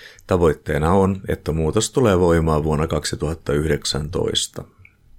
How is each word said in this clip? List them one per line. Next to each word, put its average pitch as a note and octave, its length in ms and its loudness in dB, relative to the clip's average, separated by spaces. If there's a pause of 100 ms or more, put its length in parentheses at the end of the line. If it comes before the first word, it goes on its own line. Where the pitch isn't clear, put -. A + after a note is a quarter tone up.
(260)
Tavoitteena D#2+ 680 2
on, F#2+ 360 2
että D#2 240 -4
muutos D#2+ 380 -2
tulee G#2+ 280 4
voimaan D#2+ 460 2
vuonna D#2 220 0
kaksituhatta D#2 640 -4
yhdeksäntoista. - 1120 -4 (540)